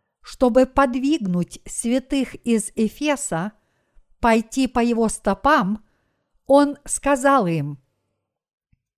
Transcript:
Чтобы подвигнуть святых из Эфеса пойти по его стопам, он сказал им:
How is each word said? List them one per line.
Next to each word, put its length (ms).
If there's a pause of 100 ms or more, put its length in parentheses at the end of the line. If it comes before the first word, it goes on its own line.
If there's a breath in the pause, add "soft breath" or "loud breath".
(220)
Чтобы 440
подвигнуть 1000
святых 720
из 400
Эфеса 800 (680)
пойти 480
по 120
его 280
стопам, 800 (600)
он 400
сказал 640
им: 320 (1200)